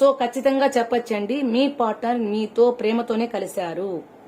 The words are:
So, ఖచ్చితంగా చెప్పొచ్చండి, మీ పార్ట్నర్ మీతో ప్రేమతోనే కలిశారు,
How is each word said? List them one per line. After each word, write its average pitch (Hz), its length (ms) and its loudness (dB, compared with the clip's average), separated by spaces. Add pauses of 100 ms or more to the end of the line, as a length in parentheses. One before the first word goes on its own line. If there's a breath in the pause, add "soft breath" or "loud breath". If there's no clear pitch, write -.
So, 277 100 8
ఖచ్చితంగా 269 540 2
చెప్పొచ్చండి, 240 760 0
మీ 254 260 2
పార్ట్నర్ 233 500 -2
మీతో 220 540 2
ప్రేమతోనే 226 540 -2
కలిశారు, 180 800 -6 (240)